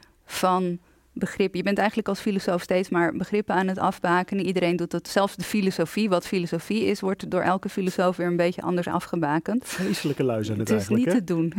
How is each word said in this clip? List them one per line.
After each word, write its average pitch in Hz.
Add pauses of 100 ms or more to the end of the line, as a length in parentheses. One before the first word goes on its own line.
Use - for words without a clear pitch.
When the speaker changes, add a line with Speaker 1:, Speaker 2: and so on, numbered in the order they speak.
(240)
Speaker 1:
van 180 (340)
begrip. -
Je 175
bent 196
eigenlijk 208
als 196
filosoof 190
steeds 185
maar 170
begrippen 208
aan 190
het 190
afbakenen. 180
Iedereen 175
doet 170
het. 170
Zelfs 202
de 180
filosofie, 196
wat 180
filosofie 180
is, 196
wordt 190
door 180
elke 190
filosoof 185
weer 175
een 175
beetje 175
anders 175
afgebakend. 170
Speaker 2:
Vreselijke 175
lui 113
zijn 107
het 107
Speaker 1:
Het 220
is 98
Speaker 2:
eigenlijk, 226
Speaker 1:
niet 185
Speaker 2:
hè? 220
Speaker 1:
te 180
doen. 165